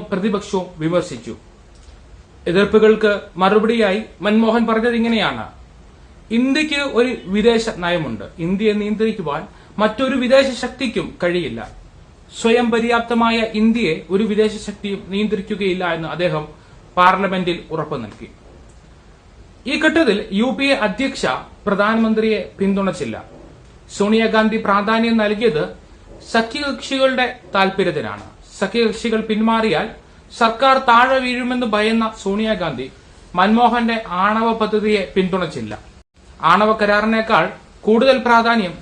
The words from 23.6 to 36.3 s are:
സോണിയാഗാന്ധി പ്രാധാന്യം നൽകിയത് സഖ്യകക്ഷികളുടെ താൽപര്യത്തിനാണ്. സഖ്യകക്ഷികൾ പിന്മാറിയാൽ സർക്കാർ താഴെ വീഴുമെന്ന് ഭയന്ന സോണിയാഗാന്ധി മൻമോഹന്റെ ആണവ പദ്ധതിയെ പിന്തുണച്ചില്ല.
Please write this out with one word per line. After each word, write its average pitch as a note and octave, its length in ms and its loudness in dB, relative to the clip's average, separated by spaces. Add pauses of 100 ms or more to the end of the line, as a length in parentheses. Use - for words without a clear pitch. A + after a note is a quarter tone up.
സോണിയാഗാന്ധി A3 680 2
പ്രാധാന്യം A3 600 0
നൽകിയത് G#3 460 0 (640)
സഖ്യകക്ഷികളുടെ C4 1120 -2 (120)
താൽപര്യത്തിനാണ്. F3 720 -2 (300)
സഖ്യകക്ഷികൾ A3+ 640 -2
പിന്മാറിയാൽ A3 680 0 (440)
സർക്കാർ B3 460 2
താഴെ B3+ 420 4
വീഴുമെന്ന് B3 460 -2
ഭയന്ന A3 520 0
സോണിയാഗാന്ധി F#3 720 -4 (480)
മൻമോഹന്റെ A#3 640 2 (200)
ആണവ A3 360 0
പദ്ധതിയെ G#3+ 480 0 (100)
പിന്തുണച്ചില്ല. E3+ 640 -2 (720)